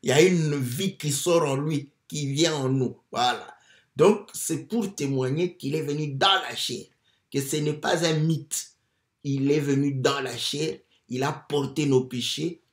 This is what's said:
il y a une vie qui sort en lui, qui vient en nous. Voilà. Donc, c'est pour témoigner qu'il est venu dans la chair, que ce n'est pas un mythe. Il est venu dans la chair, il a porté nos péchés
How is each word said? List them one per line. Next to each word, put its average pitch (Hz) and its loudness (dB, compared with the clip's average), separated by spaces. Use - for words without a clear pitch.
il 127 -2
y - 6
a 139 8
une 165 4
vie 143 -2
qui 151 -4
sort 170 2
en 139 0
lui, 143 -2
qui 147 -6
vient 156 2
en 135 0
nous. 131 0
Voilà. 120 -2
Donc, 202 4
c'est - -6
pour 208 -4
témoigner 139 -2
qu'il 139 -6
est 156 -2
venu 147 -4
dans 180 2
la 117 -10
chair, - -6
que 143 -2
ce 139 -4
n'est 151 0
pas 165 0
un 156 2
mythe. - -2
Il 139 0
est 147 4
venu 139 2
dans 135 0
la 127 -6
chair, 147 -4
il 127 -4
a 143 0
porté 143 -2
nos 135 4
péchés 131 -6